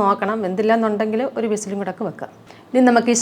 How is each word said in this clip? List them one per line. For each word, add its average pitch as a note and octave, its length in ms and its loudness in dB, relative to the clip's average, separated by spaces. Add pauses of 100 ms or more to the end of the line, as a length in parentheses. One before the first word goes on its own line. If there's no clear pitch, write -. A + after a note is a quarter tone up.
നോക്കണം, G3+ 420 0
വെന്തില്ല G3+ 340 0
എന്നുണ്ടെങ്കിൽ A3 420 -2 (180)
ഒരു A3+ 140 -2
വിസിലും G3+ 280 -6
കൂടെ F#3 140 -6
ഒക്കെ A3 140 -10
വെക്കാം. - 220 -12 (400)
ഇനി B3+ 180 4
നമുക്ക് A#3 260 4
ഈ - 80 2